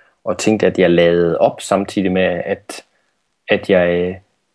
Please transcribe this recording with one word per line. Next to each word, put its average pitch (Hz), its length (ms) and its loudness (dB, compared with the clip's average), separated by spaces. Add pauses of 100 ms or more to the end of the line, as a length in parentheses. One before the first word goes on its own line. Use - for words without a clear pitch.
(240)
og 107 140 -6
tænkte, 107 300 2
at - 120 0
jeg 90 100 4
lavede 85 480 2
op - 240 0
samtidig 98 500 -2
med, 90 340 0
at, - 380 -10 (680)
at 98 200 -2
jeg, 90 500 0 (360)